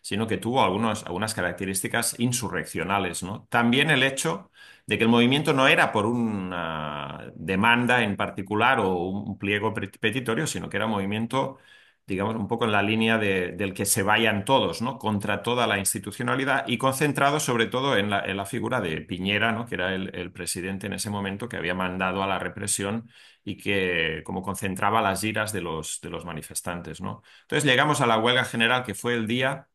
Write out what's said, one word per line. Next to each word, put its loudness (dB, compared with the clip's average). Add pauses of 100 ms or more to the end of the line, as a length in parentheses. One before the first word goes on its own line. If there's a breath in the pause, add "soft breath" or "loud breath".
sino -2
que -2
tuvo 0
algunos, 0
algunas -4
características -2
insurreccionales, -2
¿no? -10
También 4
el 4
hecho -2 (340 loud breath)
de 0
que 2
el 6
movimiento 6
no 6
era 4
por 2
una -4
demanda 4
en 0
particular 2
o 2 (160)
un -6
pliego 0
pet-, -8
petitorio, -2
sino -6
que -6
era 0
un 0
movimiento, -2 (500 loud breath)
digamos, -2
un -4
poco 0
en 2
la 4
línea 2
de, 0
del -4
que -4
se 0
vayan 4
todos, 2
¿no? -4
Contra -2
toda 2
la 2
institucionalidad -2
y 0
concentrado 2
sobre 2
todo 0
en 2
la, 0
en -4
la -4
figura -2
de -2
Piñera, 0
¿no? -6
Que -8
era -2
el, -6
el -8
presidente -6
en -4
ese -6
momento -4
que -8
había -2
mandado -2
a 0
la -2
represión -4 (360 loud breath)
y -6
que 0
como -4
concentraba 0
las 0
iras -2
de -4
los, -6
de -12
los -10
manifestantes, -8
¿no? -8 (220 soft breath)
Entonces 2
llegamos 4
a 6
la 6
huelga 4
general 2
que -6
fue -2
el 0
día -2